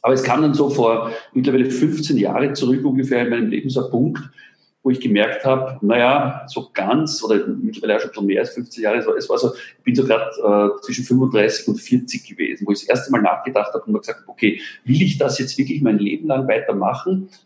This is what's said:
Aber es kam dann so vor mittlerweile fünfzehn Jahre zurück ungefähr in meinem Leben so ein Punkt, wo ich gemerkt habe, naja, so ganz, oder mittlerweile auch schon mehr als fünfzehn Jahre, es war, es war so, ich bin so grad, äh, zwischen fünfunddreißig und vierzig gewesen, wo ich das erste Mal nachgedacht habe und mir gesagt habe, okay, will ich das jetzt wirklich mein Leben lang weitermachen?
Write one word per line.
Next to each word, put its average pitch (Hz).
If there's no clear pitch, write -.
Aber 127
es 131
kam 143
dann 147
so 143
vor 113
mittlerweile 131
fünfzehn 151
Jahre 117
zurück 135
ungefähr 127
in 117
meinem 117
Leben -
so 131
ein -
Punkt, 127
wo 131
ich 127
gemerkt 107
habe, 131
naja, 127
so -
ganz, 127
oder 104
mittlerweile 107
auch -
schon 101
mehr 98
als 113
fünfzehn 120
Jahre, 107
es 110
war, 107
es -
war -
so, -
ich -
bin 123
so -
grad, 113
äh, 104
zwischen 123
fünfunddreißig 117
und 107
vierzig -
gewesen, 82
wo 101
ich 101
das -
erste 127
Mal 113
nachgedacht -
habe 113
und 107
mir 104
gesagt -
habe, -
okay, -
will 147
ich -
das 135
jetzt 127
wirklich 135
mein 107
Leben 156
lang 131
weitermachen? 127